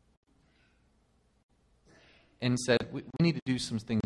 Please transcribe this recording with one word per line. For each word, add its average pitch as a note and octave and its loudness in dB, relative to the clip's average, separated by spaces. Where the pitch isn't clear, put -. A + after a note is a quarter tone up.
And B2 2
said, B2 2
"We, C3+ -8
we - 0
need E3+ 4
to - -6
do B2+ 0
some A#2 -4
things A2+ 0